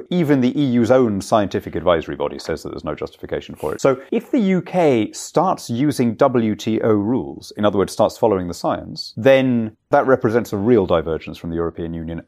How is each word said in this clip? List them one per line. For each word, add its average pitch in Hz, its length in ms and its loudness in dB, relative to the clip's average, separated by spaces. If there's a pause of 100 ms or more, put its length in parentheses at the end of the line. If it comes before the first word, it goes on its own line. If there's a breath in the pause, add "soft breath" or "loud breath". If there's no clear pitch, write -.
(120)
Even 147 300 2
the 120 180 0
E 143 40 2
U's 120 280 2
own 117 300 4
scientific 101 540 -2
advisory 80 400 0
body 71 220 -4
says 78 240 -6
that - 80 -12
there's 71 140 -12
no 78 100 -6
justification - 640 -8
for - 180 -6
it. - 80 -10
So 131 180 2 (120)
if - 180 -4
the 285 100 2
U 190 220 2
K 143 500 0
starts - 600 -2
using 120 440 0
W 120 400 2
T 110 260 -2
O 117 100 2
rules, 104 640 -2
in 107 80 -2
other 101 140 2
words, 92 140 0
starts - 240 2
following 95 300 0
the 85 60 -6
science, 92 640 -8
then 123 580 2 (140)
that 143 160 4
represents 120 480 2
a 104 40 -4
real 104 280 4
divergence 80 540 -2
from 90 100 -10
the 82 60 -6
European 82 380 -6
Union, 82 340 -8